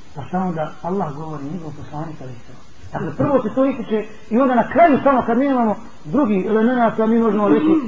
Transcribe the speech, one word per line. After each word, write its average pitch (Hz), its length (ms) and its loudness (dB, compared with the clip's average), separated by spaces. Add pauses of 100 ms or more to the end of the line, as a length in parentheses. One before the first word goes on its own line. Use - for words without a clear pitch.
(160)
Pa 147 80 -10
šta 180 160 -4
onda 165 320 -4 (100)
Allah 170 340 -4
govori, 151 280 -10
njegov 156 340 -10
poslanik, 151 440 -10
alejhi 123 240 -14
selam. - 180 -16 (300)
Dakle, 151 240 -6
prvo 277 260 2
se - 120 -4
to 262 100 4
ističe 220 400 -2 (240)
i 214 80 2
onda 254 180 4
na 226 160 2
kraju, 302 320 6
samo 262 220 4
kad 226 120 2
nemamo 247 380 2 (300)
drugi 208 420 2
elemenata, 220 580 2
mi 226 140 4
možemo 208 280 2
reći, 302 260 4 (140)